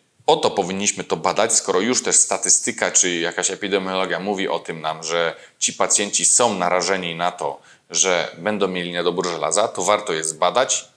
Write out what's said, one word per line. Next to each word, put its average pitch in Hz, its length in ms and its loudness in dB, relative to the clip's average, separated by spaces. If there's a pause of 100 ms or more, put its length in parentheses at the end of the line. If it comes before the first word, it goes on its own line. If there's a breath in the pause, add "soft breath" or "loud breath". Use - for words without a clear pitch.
(260)
po 247 100 6
to 120 160 2
powinniśmy 95 520 -2
to - 140 -4
badać, 90 360 0
skoro 90 280 2
już 123 220 0
też 87 120 0
statystyka - 760 0
czy 90 240 2
jakaś 85 360 -2
epidemiologia 95 680 -2
mówi 95 280 -2
o 85 120 -2
tym 82 220 -10
nam, 78 220 -4
że 82 320 0 (240 loud breath)
ci - 140 -2
pacjenci 101 520 0
są 120 280 4
narażeni 90 640 0
na 87 160 0
to, - 300 -6 (280 soft breath)
że 87 480 0
będą 98 300 0
mieli 90 240 -4
niedobór 87 360 0
żelaza, 87 400 0
to 98 160 -6
warto 101 300 2
je 80 100 -2
zbadać 90 640 0 (120)